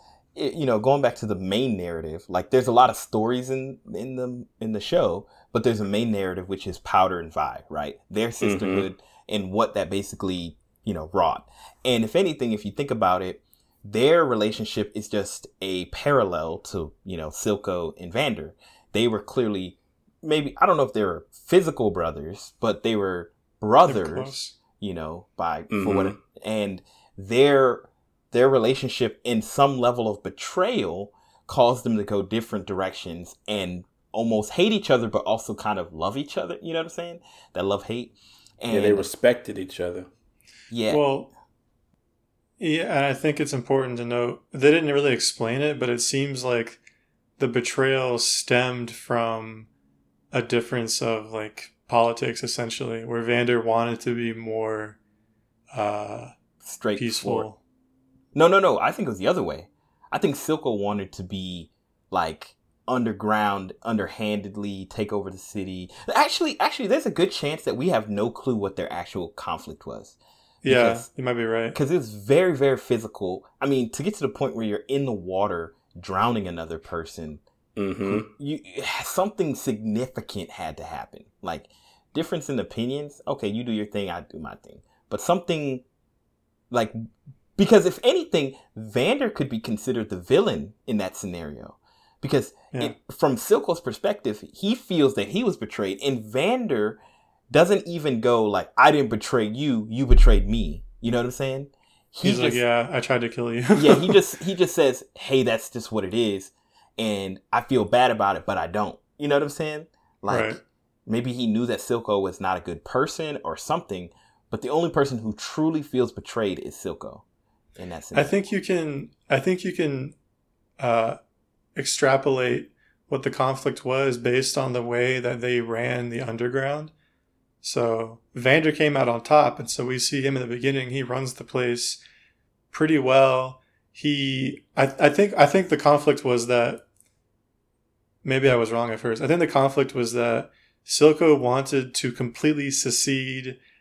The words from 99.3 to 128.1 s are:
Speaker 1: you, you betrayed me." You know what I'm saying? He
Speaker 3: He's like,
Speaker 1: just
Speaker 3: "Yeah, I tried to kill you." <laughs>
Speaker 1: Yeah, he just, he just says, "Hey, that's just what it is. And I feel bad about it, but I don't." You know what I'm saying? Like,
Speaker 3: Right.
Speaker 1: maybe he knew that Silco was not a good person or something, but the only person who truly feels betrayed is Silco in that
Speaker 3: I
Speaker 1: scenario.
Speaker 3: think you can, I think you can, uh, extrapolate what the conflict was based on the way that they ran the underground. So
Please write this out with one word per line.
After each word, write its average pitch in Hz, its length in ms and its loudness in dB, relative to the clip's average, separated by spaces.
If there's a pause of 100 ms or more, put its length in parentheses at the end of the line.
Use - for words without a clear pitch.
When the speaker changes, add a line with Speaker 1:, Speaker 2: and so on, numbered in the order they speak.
Speaker 1:
you, 117 420 -2
you 117 160 -2
betrayed 104 440 8
me." 107 340 -2 (180)
You 120 120 -2
know 123 60 2
what 120 80 0
I'm 123 40 -4
saying? 135 380 -6 (420)
He - 200 -2
Speaker 3:
He's 208 100 0
like, 123 80 2
Speaker 1:
just 120 80 0
Speaker 3:
"Yeah, 120 340 2
I 143 100 -2
tried 123 200 0
to 117 80 -2
kill 120 260 -4
you." 117 80 -2
<laughs> 143 160 6
Speaker 1:
Yeah, 147 160 8
he 160 140 2
just, - 340 4
he 185 140 -4
just 175 180 2
says, 143 300 2 (120)
"Hey, 135 280 2
that's 113 260 -2
just 113 220 -10
what 104 120 -2
it 92 80 -6
is. 104 380 -2 (480)
And 101 420 -4 (120)
I 120 100 2
feel 120 220 2
bad 123 260 4
about 101 260 2
it, 78 80 -8
but 98 140 -2
I 82 80 -2
don't." 98 320 -4 (180)
You 147 120 -4
know 143 80 4
what 143 80 4
I'm 147 40 -4
saying? 151 380 -8 (340)
Like, 110 240 0
Speaker 3:
Right. 110 160 -6 (460)
Speaker 1:
maybe 120 260 -2
he 123 140 -2
knew 110 200 2
that 110 120 -2
Silco 107 420 0
was 95 200 -4
not 95 180 0
a - 20 -6
good - 240 -10
person 151 600 -4
or 80 120 -6
something, 95 540 -6 (400)
but 110 120 -6
the 127 80 -6
only 160 200 2
person 139 280 2
who 110 140 -4
truly 156 500 -2
feels 123 300 0
betrayed 101 460 -2
is - 160 -12
Silco - 480 -12 (540)
in 92 140 -12
that 82 80 -12
Speaker 3:
I - 20 -12
Speaker 1:
scenario. - 280 0
Speaker 3:
think 196 220 0
you 196 100 -2
can, 156 500 -4 (200)
I 135 80 4
think 185 240 0
you 185 100 -4
can, 143 420 -4 (640)
uh, 117 380 0 (580)
extrapolate 135 960 2 (360)
what 131 140 -2
the 139 80 -2
conflict 135 540 -2
was 131 340 0
based 127 400 0
on 131 140 0
the 123 100 0
way 123 380 0
that 120 200 -4
they 123 200 0
ran 120 500 -4
the 120 100 -6
underground. 135 680 -4 (720)
So 113 580 -2 (160)